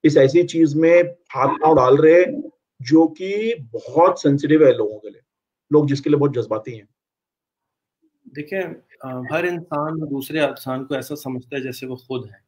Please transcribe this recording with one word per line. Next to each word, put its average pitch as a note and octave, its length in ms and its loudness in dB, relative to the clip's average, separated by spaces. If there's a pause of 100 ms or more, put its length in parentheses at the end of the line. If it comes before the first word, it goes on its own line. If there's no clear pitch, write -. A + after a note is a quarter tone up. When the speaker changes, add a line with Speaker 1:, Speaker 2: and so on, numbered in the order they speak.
Speaker 1:
इस D3+ 140 4
ऐसी D3 260 4
चीज D#3+ 320 0
में E3 280 4
हाथ C#3 440 -6
पांव D#3 280 2
डाल C3 220 4
रहे D#3 160 6
हैं F3 380 2 (300)
जो D#3 260 4
कि G3+ 520 -6
बहुत C#3 640 -2
sensitive C#3+ 440 2
है B2+ 80 6
लोगों G#2+ 260 -4
के G#2+ 100 -18
लिए, - 120 -20 (520)
लोग D3 140 2
जिसके C#3 220 -4
लिए D3 100 2
बहुत C#3+ 140 0
जज्बाती A2 440 -8
हैं? G#2 100 -20 (1500)
Speaker 2:
देखिए, D3+ 280 -8 (440)
अ, B2+ 180 -10 (100)
हर E3+ 120 -2
इंसान D#3+ 540 -6
दूसरे C#3+ 440 -4
इंसान C3 400 -6
को C3+ 120 -8
ऐसा C3 200 -8
समझता C3 400 -12
है C#3 60 -6
जैसे B2+ 240 -12
वो B2+ 100 -10
खुद B2+ 380 -12
है। - 140 -20